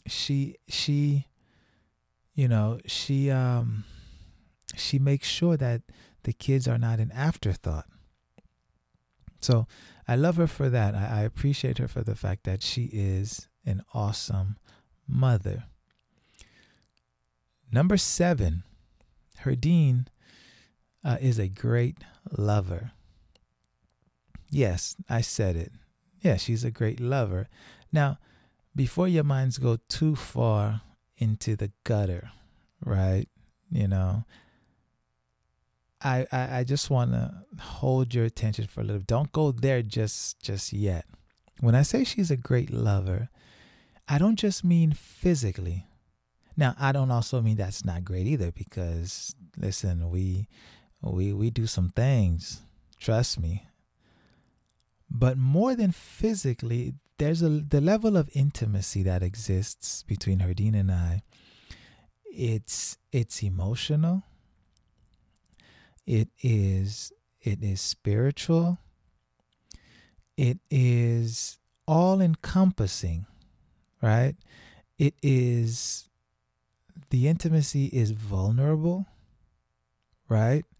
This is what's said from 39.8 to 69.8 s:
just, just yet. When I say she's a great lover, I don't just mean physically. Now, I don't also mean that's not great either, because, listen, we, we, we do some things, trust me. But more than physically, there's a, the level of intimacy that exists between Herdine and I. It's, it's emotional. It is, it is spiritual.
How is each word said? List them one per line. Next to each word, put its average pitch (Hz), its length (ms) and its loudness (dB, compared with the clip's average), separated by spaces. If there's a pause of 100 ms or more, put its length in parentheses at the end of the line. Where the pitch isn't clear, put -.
just, 107 600 -4
just - 320 -8
yet. 98 320 -2 (540)
When 117 160 4
I 135 80 6
say 262 200 2
she's 190 280 0
a 135 60 0
great 123 340 0
lover, 101 580 0 (800)
I 143 100 2
don't 202 200 4
just 202 260 -2
mean 165 300 4
physically. 95 920 -2 (720)
Now, 135 220 2
I 135 120 2
don't 135 200 2
also 120 300 0
mean 110 160 2
that's 98 280 -4
not 90 180 -4
great 92 240 -2
either, 113 240 0
because, 85 840 -8 (220)
listen, 90 520 -2
we, 92 380 -2 (540)
we, 95 300 -2
we 104 180 0
do 113 180 -2
some 92 220 0
things, 107 720 0 (380)
trust 113 400 0
me. 85 280 -4 (1400)
But 127 260 2
more 165 380 2
than 214 160 2
physically, 123 1000 -4 (240)
there's 156 240 0
a, 170 80 4
the 151 320 2
level 208 340 4
of 156 180 2
intimacy 104 720 0
that 92 200 2
exists 98 800 -4
between 95 360 0
Herdine 98 400 2
and 95 120 2
I. 87 320 0 (1040)
It's, 120 720 -4 (140)
it's 120 320 -2
emotional. 120 800 0 (1800)
It 110 240 2 (120)
is, 98 680 0 (300)
it 104 220 -4
is 95 180 -2
spiritual. 165 960 0 (1600)